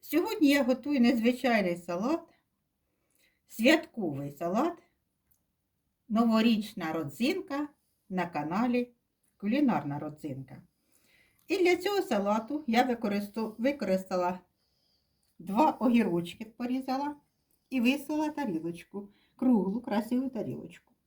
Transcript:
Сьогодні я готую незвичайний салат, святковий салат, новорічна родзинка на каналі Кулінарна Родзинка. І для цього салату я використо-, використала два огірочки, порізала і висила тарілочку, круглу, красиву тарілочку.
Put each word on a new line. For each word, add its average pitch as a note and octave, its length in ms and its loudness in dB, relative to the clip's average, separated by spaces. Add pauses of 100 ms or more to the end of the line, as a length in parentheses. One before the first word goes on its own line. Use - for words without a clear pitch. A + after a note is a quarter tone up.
Сьогодні F#4 480 2
я C#4+ 160 4
готую C4 360 0
незвичайний A#3 760 2
салат, G#3 440 -4 (1300)
святковий G3+ 800 0
салат, G#3+ 480 -2 (1300)
новорічна A3 840 2
родзинка C#4 760 -2 (400)
на F3+ 180 -2
каналі G#3+ 680 -2 (440)
Кулінарна G3 640 0
Родзинка. C3+ 640 -10 (840)
І E4 100 -2
для F4+ 200 4
цього G4 260 0
салату A3 640 -2
я A#3 180 4
використо-, G#3+ 760 -4
використала F#3+ 840 -2 (1000)
два G3+ 320 2
огірочки, G#3+ 720 0
порізала C4 720 -4 (540)
і C4 100 0
висила D4 500 0
тарілочку, F#3 800 -8 (280)
круглу, A3 440 2
красиву B3 500 -2
тарілочку. - 640 -10 (120)